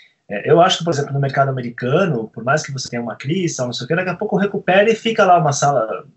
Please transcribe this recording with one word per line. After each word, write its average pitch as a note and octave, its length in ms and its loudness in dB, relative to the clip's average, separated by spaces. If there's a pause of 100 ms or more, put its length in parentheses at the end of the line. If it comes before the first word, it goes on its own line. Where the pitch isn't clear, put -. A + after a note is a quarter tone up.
(300)
é, G2+ 200 -6
eu D#3+ 120 6
acho F3+ 180 4
que, E3 40 -8
por E3 100 -2
exemplo, C#3 200 -4
no C#3 60 -2
mercado C3+ 300 0
americano, B2+ 840 -2
por A2+ 100 -12
mais C#3 220 0
que C#3+ 60 -12
você C3 180 -10
tenha A#2+ 120 -6
uma A2+ 140 -8
crise, E3 420 -4
tal, B2+ 100 -4
não A#2+ 60 -8
sei C3 120 -10
o - 20 -16
quê, D#3+ 80 0
daqui F3+ 140 -2
a E3+ 60 -4
pouco G#3 220 -2
recupera G3+ 520 2
e A3 60 4
fica A3 300 0
lá F3 140 6
uma D3+ 120 2
sala, A#2+ 540 0 (120)